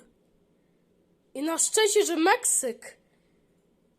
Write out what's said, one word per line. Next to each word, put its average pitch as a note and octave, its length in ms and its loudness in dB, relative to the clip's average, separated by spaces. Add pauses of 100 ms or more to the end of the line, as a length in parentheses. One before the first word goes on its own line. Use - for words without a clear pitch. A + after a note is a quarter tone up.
(1300)
I C4 80 -10
na D#4+ 160 -4
szczęście, G#4 480 2
że E4 100 -2
Meksyk D#4+ 840 -2 (1000)